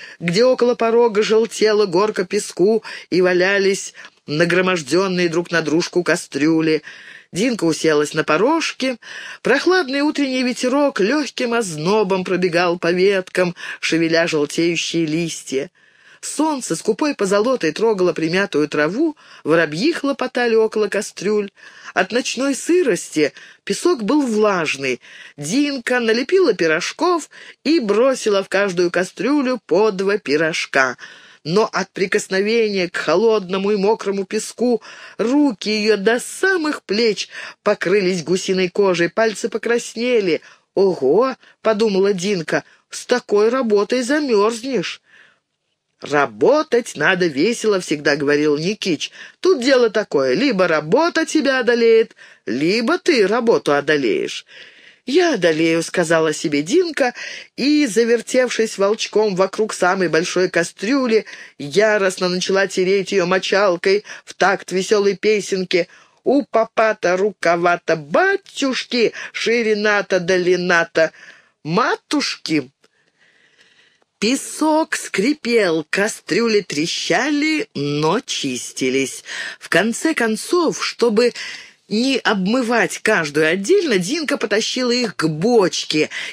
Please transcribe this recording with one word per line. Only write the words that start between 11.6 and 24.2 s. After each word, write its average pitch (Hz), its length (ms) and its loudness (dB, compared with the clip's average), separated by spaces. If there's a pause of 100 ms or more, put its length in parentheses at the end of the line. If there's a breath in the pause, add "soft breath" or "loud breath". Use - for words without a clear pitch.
пробегал 175 520 0
по 170 140 -2
веткам, 185 640 0 (240 loud breath)
шевеля 165 480 0
желтеющие 165 800 -2
листья. 156 640 -4 (520 soft breath)
Солнце 277 540 -4
скупой 277 380 -2
позолотой 202 580 0
трогало 185 400 0
примятую 160 560 -2
траву, 196 480 -2 (260 loud breath)
воробьи 165 480 0
хлопотали 254 640 -2
около 220 320 0
кастрюль. 190 640 -4 (420 loud breath)
От 190 200 -2
ночной 254 420 -2
сырости 233 800 0 (320 loud breath)
песок 254 380 -2
был 277 220 0